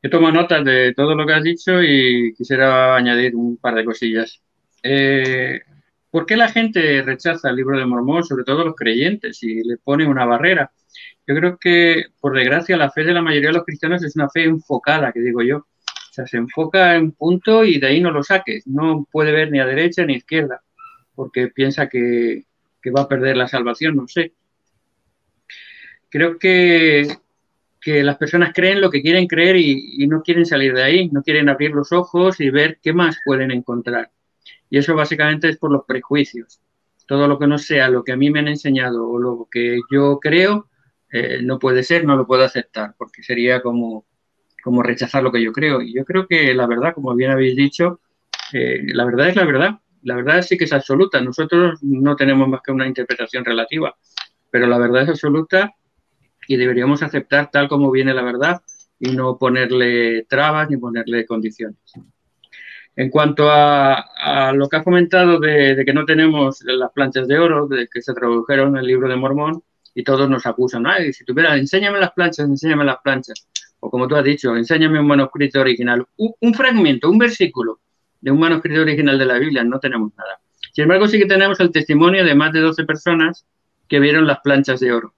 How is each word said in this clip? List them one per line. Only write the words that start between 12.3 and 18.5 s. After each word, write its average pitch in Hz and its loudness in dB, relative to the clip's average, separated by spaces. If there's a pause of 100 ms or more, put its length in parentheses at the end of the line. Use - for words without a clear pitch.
desgracia, 147 0
la 147 0
fe 156 -4
de 175 0
la 175 0
mayoría 151 0
de 160 0
los 170 -2
cristianos 165 -4
es 147 -6
una 143 -2
fe 165 -2
enfocada, 151 -2
que 117 -6
digo 120 -2
yo. 135 0
O - -18
sea, - -12
se - -12
enfoca 165 2
en 160 2
un 160 -2
punto 202 2
y 170 2
de 135 0
ahí 151 2
no 170 0
lo 147 -2
saques. 139 -4